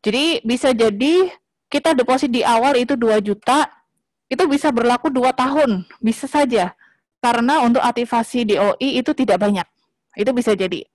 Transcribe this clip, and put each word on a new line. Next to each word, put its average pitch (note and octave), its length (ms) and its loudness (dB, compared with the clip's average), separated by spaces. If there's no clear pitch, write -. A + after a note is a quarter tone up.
Jadi C4+ 400 -2
bisa B3+ 300 0
jadi B3 580 0
kita C#4+ 240 0
deposit B3+ 380 0
di A#3+ 100 0
awal A#3+ 320 2
itu B3 220 0
dua A3 240 2
juta, G#3+ 480 0
itu C4+ 220 -2
bisa C#4+ 240 0
berlaku A#3+ 400 0
dua B3+ 180 2
tahun, C4 540 0
bisa A3 240 -2
saja. A3+ 480 0
Karena A#3+ 440 0
untuk A#3+ 200 2
aktivasi A#3+ 640 -2
D G3+ 120 0
O G3+ 200 0
I C4 240 -2
itu - 80 -2
tidak G#3 320 0
banyak, G3+ 240 -2
itu G#3+ 160 -2
bisa A#3 240 0
jadi. F#3 400 -6